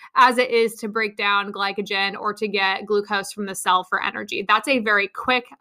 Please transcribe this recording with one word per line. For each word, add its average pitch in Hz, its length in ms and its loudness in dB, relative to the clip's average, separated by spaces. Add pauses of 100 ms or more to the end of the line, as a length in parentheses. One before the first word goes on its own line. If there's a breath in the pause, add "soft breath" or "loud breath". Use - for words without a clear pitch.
(160 loud breath)
as 247 220 6
it 254 120 2
is 226 240 2
to 226 140 -8
break 208 280 -2
down 202 360 0
glycogen 196 680 -2
or 208 160 -4
to 214 140 -4
get 190 360 0
glucose 202 480 -2
from 208 140 -8
the 185 80 -8
cell 185 300 2
for - 180 -2
energy. - 440 -6
That's 214 200 2
a 269 140 2
very 208 260 2
quick, 247 400 -2 (140)